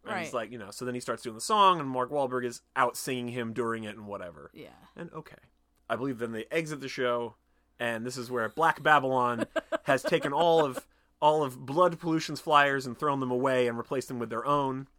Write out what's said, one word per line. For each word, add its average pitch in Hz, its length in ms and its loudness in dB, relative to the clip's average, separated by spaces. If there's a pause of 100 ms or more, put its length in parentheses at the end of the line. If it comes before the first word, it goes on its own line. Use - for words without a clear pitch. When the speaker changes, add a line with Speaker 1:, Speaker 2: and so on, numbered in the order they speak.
Speaker 1:
And 202 140 -6
he's 156 140 -8
Speaker 2:
Right. 120 100 -4
Speaker 1:
like, 107 80 -10
you 123 80 -12
know, 101 140 -14
so - 120 -10
then 123 100 -4
he 123 60 -6
starts 117 220 -6
doing 110 140 -10
the 113 40 -16
song, 196 380 4
and 139 100 -4
Mark 127 220 -2
Wahlberg 127 340 -2
is 120 160 -6 (140)
out 127 220 2
singing 123 320 -6
him 117 240 -6
during 113 320 -2
it 107 120 -10
and 107 120 -16
whatever. 87 440 -12
Speaker 2:
Yeah. 98 180 -18 (260)
Speaker 1:
And 170 160 -14
okay. - 240 -16 (520)
I 117 60 0
believe 120 240 -4
then 113 140 -4
they 110 180 -8
exit 151 300 -4
the 135 80 -10
show, 120 480 -2 (420)
and 117 260 -2
this 123 120 -8
is 120 120 -8
where 117 200 -2
Black 156 340 0
Babylon 131 640 4 (180)
Speaker 2:
<laughs> - 200 -6
Speaker 1:
has 135 180 4
taken 147 300 0
all 165 320 6
of, 127 240 -4 (320)
all 151 240 6
of 131 200 -8
Blood 165 360 4
Pollution's 160 400 -2
flyers 143 440 4
and 120 140 -8
thrown 139 220 0
them 127 100 -2
away 127 380 2
and 117 100 -4
replaced 127 300 -4
them 127 100 -8
with 113 100 -6
their 117 160 -6
own. 135 440 -2 (100)